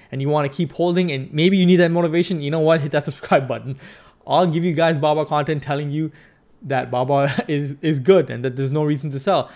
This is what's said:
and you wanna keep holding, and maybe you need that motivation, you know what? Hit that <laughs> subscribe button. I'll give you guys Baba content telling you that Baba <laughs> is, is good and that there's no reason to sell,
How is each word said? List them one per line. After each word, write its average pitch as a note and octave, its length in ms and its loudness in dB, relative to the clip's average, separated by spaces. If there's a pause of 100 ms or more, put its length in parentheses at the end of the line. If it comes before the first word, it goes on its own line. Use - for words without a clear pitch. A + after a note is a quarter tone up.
(100)
and C3+ 120 -6
you C#3 60 -2
wanna D3 200 0
keep C#3+ 240 -4
holding, F3 380 0
and C3+ 220 -6
maybe E3+ 240 2
you F#3 100 4
need F3+ 100 6
that E3+ 140 6
motivation, E3+ 500 0
you C#3+ 100 -6
know D#3+ 100 -2
what? D#3+ 200 4
Hit C#3+ 120 -6
that D3 120 0
<laughs> - 60 -6
subscribe C#3 380 0
button. B2 300 -6 (480)
I'll D#3 200 2
give E3 180 0
you F3+ 80 0
guys E3 260 0
Baba D3+ 280 0
content D3 360 -2
telling D3 280 -4
you D3+ 220 -4 (500)
that B2+ 280 -4
Baba C3+ 540 0
<laughs> - 40 -16
is, C#3+ 340 -4
is D#3 160 0
good F3 320 4
and A#2+ 140 -10
that B2+ 120 -4
there's C3+ 140 -4
no D3+ 140 -2
reason D3 260 -2
to C#3 100 -8
sell, D#3+ 360 -2